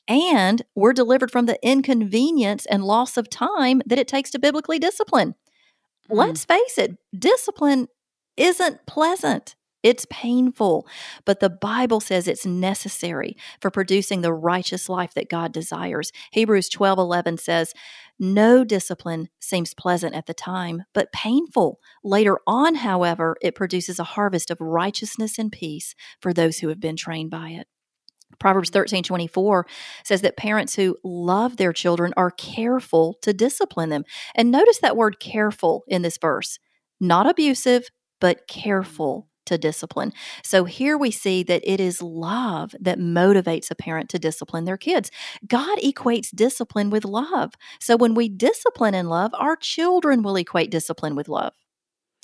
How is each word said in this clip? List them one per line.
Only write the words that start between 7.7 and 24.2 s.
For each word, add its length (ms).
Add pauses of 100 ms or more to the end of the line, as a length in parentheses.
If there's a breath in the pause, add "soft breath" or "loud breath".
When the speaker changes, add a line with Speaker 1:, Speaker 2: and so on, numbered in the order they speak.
Speaker 1:
isn't 480
pleasant. 680 (280)
It's 260
painful, 800 (380 loud breath)
but 160
the 80
Bible 500
says 280
it's 180
necessary 880 (240 loud breath)
for 100
producing 520
the 100
righteous 560
life 260
that 160
God 220
desires. 640 (180 loud breath)
Hebrews 380
twelve 300
eleven 380
says, 360 (440 loud breath)
"No 460
discipline 640 (120)
seems 340
pleasant 420
at 100
the 80
time, 500 (100)
but 180
painful. 720 (200 soft breath)
Later 460
on, 280
however, 680
it 140
produces 440
a 60 (100)
harvest 360